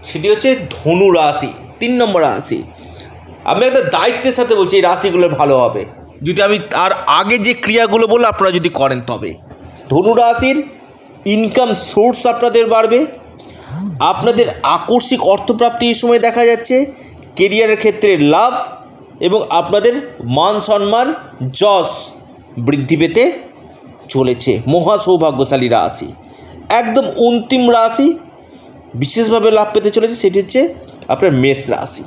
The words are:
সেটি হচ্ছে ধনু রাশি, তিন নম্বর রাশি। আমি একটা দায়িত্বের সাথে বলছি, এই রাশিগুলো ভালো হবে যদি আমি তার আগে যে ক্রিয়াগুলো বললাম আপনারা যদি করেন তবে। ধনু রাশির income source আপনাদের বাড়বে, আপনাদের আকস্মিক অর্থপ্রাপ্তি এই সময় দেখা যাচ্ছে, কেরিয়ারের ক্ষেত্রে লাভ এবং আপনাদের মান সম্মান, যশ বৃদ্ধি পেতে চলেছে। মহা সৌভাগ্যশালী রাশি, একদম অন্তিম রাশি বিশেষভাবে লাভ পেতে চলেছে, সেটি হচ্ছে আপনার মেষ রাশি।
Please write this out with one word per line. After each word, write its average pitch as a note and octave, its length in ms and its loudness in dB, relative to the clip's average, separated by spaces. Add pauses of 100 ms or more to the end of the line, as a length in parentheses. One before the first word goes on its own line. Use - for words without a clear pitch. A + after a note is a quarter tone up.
সেটি D#3+ 260 -6
হচ্ছে G#3+ 200 2 (200)
ধনু F3 420 0
রাশি, D3 380 0 (280)
তিন A#3 200 -4
নম্বর G#3 240 0
রাশি। G#2 400 -2 (840)
আমি F#3+ 200 0
একটা C4 240 2
দায়িত্বের A#3+ 480 -2
সাথে A#3+ 180 0
বলছি, F#3+ 200 0
এই F#3+ 80 4
রাশিগুলো F3+ 460 0
ভালো C#3+ 300 2
হবে A2 220 0 (420)
যদি E3+ 180 -4
আমি G#3 160 2 (120)
তার F#3 220 0 (160)
আগে G3 300 2
যে A3 160 0
ক্রিয়াগুলো A3+ 540 0
বললাম A#3 260 2
আপনারা F#3+ 180 0
যদি F3 180 -2
করেন C3+ 380 -2
তবে। G#2+ 240 -8 (580)
ধনু F#3 240 2
রাশির A#3+ 440 2 (680)
income A3 440 0 (220)
source A#3 340 2
আপনাদের A#3 420 2
বাড়বে, A3+ 320 2 (1120)
আপনাদের A3+ 360 2 (160)
আকস্মিক A3+ 640 0
অর্থপ্রাপ্তি A#3 600 0
এই A3+ 140 0
সময় A#3+ 180 2
দেখা A#3 260 0
যাচ্ছে, A#3 300 0 (600)
কেরিয়ারের G#3+ 480 2
ক্ষেত্রে G#3 280 2 (220)
লাভ A#3 200 2 (680)
এবং F#3 200 0 (100)
আপনাদের G3 440 0 (420)
মান F#3 260 2
সম্মান, G#3+ 460 0 (460)
যশ G3 360 2 (680)
বৃদ্ধি C3+ 400 -2
পেতে E3+ 260 2 (840)
চলেছে। B2+ 420 0 (160)
মহা E3+ 280 2 (100)
সৌভাগ্যশালী C#3 640 0
রাশি, E2+ 400 -2 (600)
একদম A3+ 360 2 (120)
অন্তিম A#3+ 540 2
রাশি A#3 360 2 (840)
বিশেষভাবে G#3+ 580 0
লাভ G#3 200 2
পেতে G#3 200 0
চলেছে, A3+ 240 0
সেটি G3 240 0
হচ্ছে G3 220 -2 (460)
আপনার F3+ 260 0
মেষ C3+ 360 2
রাশি। - 380 -8